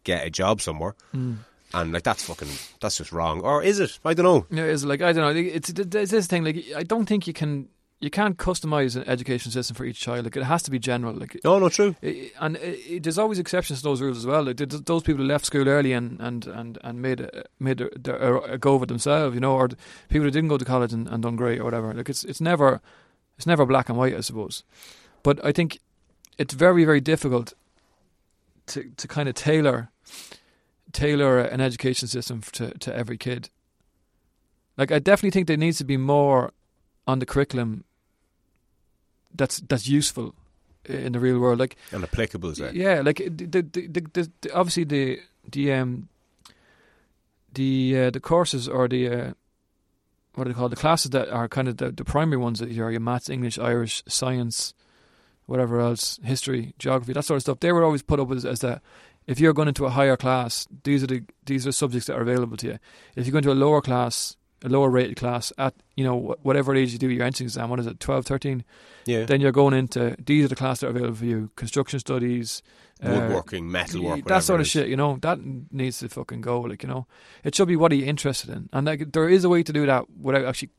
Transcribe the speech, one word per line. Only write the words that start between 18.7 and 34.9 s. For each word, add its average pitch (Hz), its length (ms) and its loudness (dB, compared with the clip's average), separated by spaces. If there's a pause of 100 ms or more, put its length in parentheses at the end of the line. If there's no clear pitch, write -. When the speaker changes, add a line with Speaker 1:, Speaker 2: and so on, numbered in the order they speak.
Speaker 2:
of 131 80 4
it 127 60 -4
themselves, 139 460 0
you 123 60 -4
know, 131 140 2
or 131 140 4
the 120 80 -12 (320)
people 151 160 4
who 143 80 4
didn't 160 160 2
go 147 100 2
to 127 60 -4
college 123 280 2
and, 117 140 -4
and 113 160 -4
done 117 140 -2
great 117 240 0
or - 40 -6
whatever. 113 300 -4
Like, 120 140 -8
it's, 139 160 -6
it's - 160 -8
never, 147 400 4 (580)
it's - 80 -8
never 156 180 6
black 127 240 4
and 117 80 -2
white, 127 200 2
I 110 60 -4
suppose. 110 420 -8 (580)
But 143 220 2
I 147 80 2
think 165 260 0 (580)
it's 143 180 -4
very, 170 300 8
very 151 160 6
difficult 131 540 0 (1120)
to, - 300 -10
to - 100 -12
kind 147 220 -2
of 123 80 -2
tailor, 143 540 2 (1040)
tailor 143 460 4
an 123 220 0
education 127 480 0
system 120 340 -6
f-, - 100 -16
to, 117 260 -6
to - 180 -8
every 117 220 -6
kid. 123 320 -6 (1300)
Like, 139 120 0